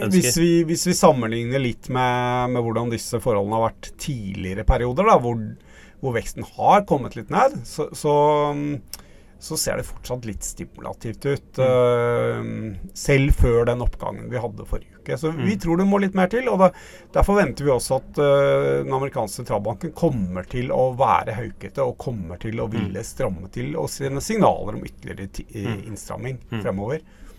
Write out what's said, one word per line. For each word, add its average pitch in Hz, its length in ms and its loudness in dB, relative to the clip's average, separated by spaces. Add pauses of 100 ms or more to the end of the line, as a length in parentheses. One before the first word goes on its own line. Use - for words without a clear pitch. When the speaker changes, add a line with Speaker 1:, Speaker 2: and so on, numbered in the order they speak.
Speaker 1:
ønsker. 202 80 0
Speaker 2:
hvis 156 240 4
vi, 170 140 4 (180)
hvis 165 160 -2
vi 180 80 2
sammenligner 123 720 2
litt - 240 -4
med, 123 640 0
med 123 100 0
hvordan 117 300 -2
disse 113 320 -4
forholdene 104 320 0
har 113 140 2
vært - 260 -12
tidligere 98 720 -6
perioder, 127 400 2
da, 202 80 8
hvor, 120 240 0 (640)
hvor 131 100 -2
veksten 110 320 -4 (140)
har 202 260 6
kommet 135 320 -2
litt 117 160 -10
ned, 240 320 2
så, 151 320 -8
så, 151 160 0 (400)
mm, 147 300 -6 (580)
så - 160 -10
ser - 220 -2
det 127 80 -6
fortsatt - 400 -8
litt 101 180 -8
stimulativt - 800 -10
ut. 139 320 -4
Speaker 1:
Mm. 120 1120 2
Speaker 2:
Eh, - 240 -12
selv 139 400 4
før 117 320 6
den 120 160 2
oppgangen 110 480 -4
vi 120 80 -6
hadde 110 300 -8
forrige - 320 -8
uke. - 180 -6
Så 156 160 -2
vi 165 220 0
Speaker 1:
Mm. - 80 -6
Speaker 2:
tror 170 160 2
det 196 80 4
må 196 160 4
litt 196 120 -2
mer 185 140 4
til, 240 220 0
og 196 80 2
da, 190 80 8 (480)
derfor 190 240 4
venter 139 260 2
vi 143 60 4
også 127 260 2
at, - 220 -6
eh, 139 640 4
den 135 100 -6
amerikanske 131 460 -2
sentralbanken 120 560 -4
kommer 95 500 -2
til 123 300 -4
å 131 240 2
være 113 400 4
haukete 110 400 -10
og 123 180 -2
kommer 90 400 -8
til 113 220 -8
å 117 100 -4
ville 101 300 -4
Speaker 1:
Mm. 110 60 -8
Speaker 2:
stramme 92 460 -6
til 139 260 -8
og 147 120 -2
sende 135 320 -6
signaler 110 540 2
om - 100 -8
ytterligere - 480 -12
ti-, - 220 -10
eh, 104 160 -4
Speaker 1:
Mm. 98 160 -8
Speaker 2:
innstramming 113 520 -10 (120)
Speaker 1:
Mm. 113 120 -6
Speaker 2:
fremover. 110 380 -4 (380)